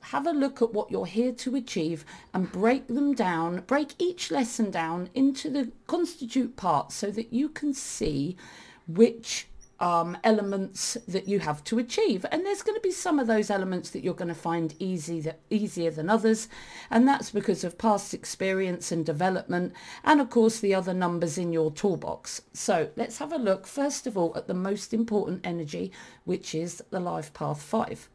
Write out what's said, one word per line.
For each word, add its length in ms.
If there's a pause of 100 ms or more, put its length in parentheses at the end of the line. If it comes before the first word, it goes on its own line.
have 260
a 40
look 300
at 120
what 180
you're 140
here 280
to 220
achieve 500 (280)
and 180
break 360
them 260
down, 540
break 300
each 340
lesson 400
down 420
into 360
the 220 (160)
constituent 680
parts 400
so 160
that 220
you 160
can 240
see 640 (500)
which, 600 (320)
um, 440
elements 760 (100)
that 200
you 120
have 240
to 160
achieve. 520
And 140
there's 160
gonna 180
be 120
some 260
of 80
those 240
elements 400
that 140
you're 100
gonna 220
find 420
easy, 440
that, 180 (100)
easier 400
than 180
others. 400 (440)
And 160
that's 240
because 320
of 160
past 340
experience 800
and 120
development, 720 (300)
and 180
of 80
course 300
the 160
other 180
numbers 460
in 140
your 180
toolbox. 720 (100)
So 420
let's 220
have 140
a 60
look, 280
first 400
of 100
all, 200
at 120
the 60
most 400
important 500
energy, 480 (340)
which 280
is 380
the 80
life 340
path 300
five. 520